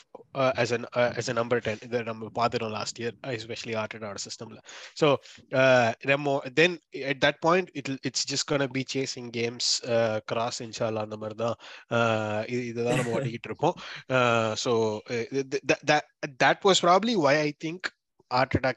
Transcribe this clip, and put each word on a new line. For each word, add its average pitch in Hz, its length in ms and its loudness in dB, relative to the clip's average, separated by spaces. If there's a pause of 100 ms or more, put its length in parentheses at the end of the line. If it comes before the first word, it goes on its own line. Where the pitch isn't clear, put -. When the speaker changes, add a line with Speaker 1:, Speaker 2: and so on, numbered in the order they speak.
(420)
Speaker 1:
uh, 131 100 4 (100)
as 117 160 0
an, 120 60 -8 (160)
uh, 120 200 2
as 117 80 -4
a 123 120 -2
number 120 260 2
ten. 110 120 -4 (100)
இதை 117 220 -2
நம்ம 110 200 -10 (100)
பார்த்துட்டோம் 113 380 -2
last - 240 -8
year, 117 100 -6 (260)
especially 113 440 -8
Artetaவோட 107 440 -10
system-ல. 110 320 -14 (440)
So, 156 60 6 (540)
uh, 127 280 6 (240)
நம்ம, 143 220 0 (240)
then 175 140 4 (380)
at 135 140 -6
that 147 200 2
point, 180 280 4
it'll, 135 260 -6 (100)
it's - 220 -4
just 135 200 -2
gonna 139 180 0 (100)
be 127 40 -2 (120)
chasing 127 340 -6 (100)
games, 117 280 -2 (280)
uh, 110 220 2 (140)
cross, 117 260 -4 (100)
inshallah, 110 380 -4
அந்த 107 180 -10
மாதிரி 107 220 -10
தான். 113 100 -2 (420)
Uh, 110 440 2 (140)
இ-, 123 160 -4
இதுதான் 120 300 0
நம்ம 117 120 -2
Speaker 2:
<laughs> - 20 0
Speaker 1:
ஓட்டிக்கிட்டு 120 180 -2 (160)
இருப்போம். 160 240 0 (420)
Uh, 117 340 4 (120)
so, 131 80 0 (440)
uh, 113 180 -2
th-, 135 180 -2
th-, 196 200 -4
that, 156 100 2 (100)
that, 151 140 4 (400)
that 151 140 6 (100)
was 185 180 6
probably 196 380 4
why 139 100 6 (140)
I - 20 -4 (140)
think 165 260 -6 (500)
Arteta 131 360 0